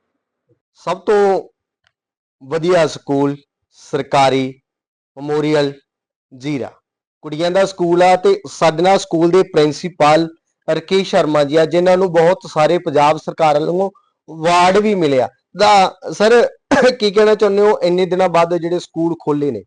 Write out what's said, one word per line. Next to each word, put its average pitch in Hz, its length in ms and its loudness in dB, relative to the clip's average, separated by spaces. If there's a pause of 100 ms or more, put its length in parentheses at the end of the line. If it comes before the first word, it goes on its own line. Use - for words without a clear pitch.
(720)
ਸਭ - 240 -8
ਤੋਂ 196 520 0 (960)
ਵਧੀਆ 160 440 0
ਸਕੂਲ 143 480 -4 (360)
ਸਰਕਾਰੀ 135 880 -2 (580)
ਮੈਮੋਰੀਅਲ 147 560 -2 (640)
ਜੀਰਾ 127 340 -10 (500)
ਕੁੜੀਆਂ 151 300 -6
ਦਾ 190 140 0
ਸਕੂਲ 175 380 0
ਆ। 185 120 4
ਤੇ 196 320 0
ਸਾਡੇ 160 360 -2
ਨਾਲ 196 160 2
ਸਕੂਲ 170 300 0
ਦੇ 185 140 4
ਪ੍ਰਿੰਸੀਪਲ 156 840 0 (400)
ਰਕੇਸ਼ 180 400 -2
ਸ਼ਰਮਾ 151 340 0
ਜੀ 139 120 -2
ਆ, 160 100 2
ਜਿਨ੍ਹਾਂ 175 320 2
ਨੂੰ 185 160 -2
ਬਹੁਤ 170 240 2 (100)
ਸਾਰੇ 156 300 0
ਪੰਜਾਬ 151 400 0
ਸਰਕਾਰ 151 420 -2
ਵੱਲੋਂ 180 320 -4 (380)
ਅਵਾਰਡ 175 480 0
ਵੀ 214 180 0
ਮਿਲਿਆ। 139 320 0 (320)
ਤਾਂ 202 520 2
ਸਰ, 220 380 2 (220)
<coughs> 254 280 2
ਕੀ 208 120 0
ਕਹਿਣਾ 214 240 2
ਚਾਹੁੰਦੇ 202 260 2
ਹੋ 208 220 2
ਇੰਨੇ 180 220 0
ਦਿਨਾਂ 180 240 0
ਬਾਅਦ 170 280 0
ਜਿਹੜੇ 170 220 -4
ਸਕੂਲ 165 420 -4
ਖੋਲ੍ਹੇ 147 300 -2
ਨੇ? 101 160 -8